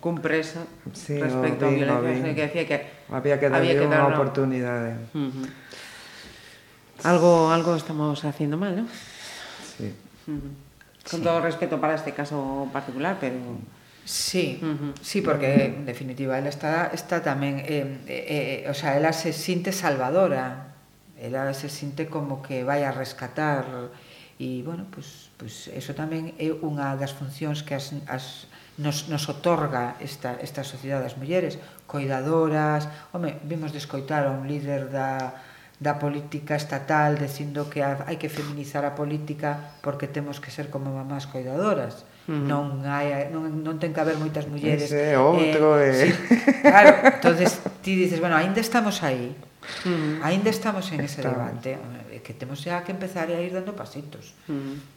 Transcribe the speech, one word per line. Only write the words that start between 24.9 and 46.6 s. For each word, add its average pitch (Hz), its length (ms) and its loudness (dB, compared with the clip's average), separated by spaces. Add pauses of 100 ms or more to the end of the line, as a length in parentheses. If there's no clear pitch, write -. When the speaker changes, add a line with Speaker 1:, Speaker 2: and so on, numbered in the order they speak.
Speaker 3:
pues, - 480 -18
pues - 320 -14
eso 135 240 -10
tamén 160 400 -6
é 156 160 -2
unha 147 480 -4
das 135 160 -6
funcións 147 480 -6
que - 80 -6
as, 139 320 -6
as, - 400 -10 (320)
nos, 147 320 -2
nos 147 160 -2
otorga 143 720 0
esta, 127 400 -8
esta - 240 -8
sociedade 135 480 -4
das 120 80 -12
mulleres, 151 400 -2 (320)
coidadoras. 151 960 2 (240)
Home, 170 320 -4
vimos 156 320 -6
de 143 80 -8
escoitar 143 480 -2
a 135 80 -2
un 135 80 -6
líder 143 480 -4
da, 135 480 -4 (400)
da 147 160 0
política 147 560 -4
estatal 147 640 2
dicindo 147 560 -4
que 147 80 0
a, 139 240 0
hai 165 160 -6
que 151 80 -4
feminizar 147 560 -6
a 139 80 -2
política 147 880 -4
porque 143 240 -4
temos 143 320 -6
que - 160 -14
ser 147 160 -8
como 135 240 -6
mamás 135 320 -6
coidadoras. 135 800 -2 (220)
Speaker 1:
Ujú. 151 140 -2
Speaker 3:
Non 143 420 -2
hai, 143 480 -2
non, 160 160 -4 (160)
non 160 160 -4
ten 160 140 -2
que 160 80 -2
haber 156 180 0
moitas 151 320 -4
mulleres, 147 400 0
Speaker 2:
Ese 147 220 4
é - 20 6
outro, 156 640 8
Speaker 3:
eh, 139 140 6
Speaker 2:
eh. - 20 6
Speaker 3:
sí, 139 140 8 (560)